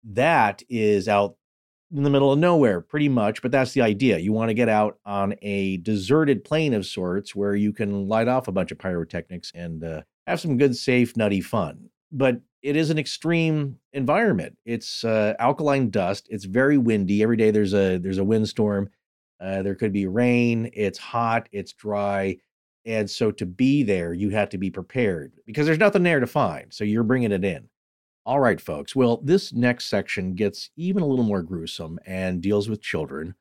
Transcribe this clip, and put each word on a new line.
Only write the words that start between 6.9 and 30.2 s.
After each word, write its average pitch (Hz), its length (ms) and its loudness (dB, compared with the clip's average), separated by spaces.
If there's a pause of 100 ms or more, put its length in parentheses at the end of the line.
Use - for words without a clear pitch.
where 101 200 0
you 104 180 0
can 101 340 -4
light 110 200 2
off 127 200 0
a 107 40 -6
bunch 92 200 -2
of 82 60 -12
pyrotechnics 87 800 -8
and, 82 280 -10
uh, 80 180 -10 (260)
have 170 120 -4
some 147 180 -2
good, 131 180 4
safe, 123 420 0
nutty 101 240 2
fun. 82 480 -6 (220)
But 127 300 0 (200)
it 143 140 -4
is 156 140 0
an 156 100 0
extreme 156 800 -2 (140)
environment. 143 720 0
It's, - 380 -8
uh, 110 360 2
alkaline 139 500 0
dust. 98 400 -2
It's 98 160 -10
very 131 320 2
windy. 104 460 2
Every 113 140 2
day 110 120 4
there's 104 240 2
a, 95 240 2
there's 95 200 -4
a 98 60 0
windstorm. 104 640 0 (500)
Uh, 95 220 -4
there 95 140 -4
could - 180 -2
be 98 140 0
rain. 120 680 2
It's 101 240 -2
hot. 117 540 -2
It's 98 220 -10
dry. 101 640 -2 (480)
And 110 240 -2
so 110 220 0
to 104 140 -6
be 131 380 2
there, 90 300 0
you 98 160 -2
have 104 200 0
to 101 80 -8
be 92 120 -2
prepared 92 640 -4 (120)
because 147 200 -2
there's 156 120 2
nothing 202 260 4
there 165 160 4
to 120 80 0
find. 95 460 -2
So - 100 -8
you're 104 200 0
bringing 117 280 2
it 98 140 0
in. 80 240 -4 (560)
All 131 140 0
right, 110 200 4
folks. - 360 -8
Well, 117 280 2
this 175 300 0
next 120 320 0
section 92 500 -4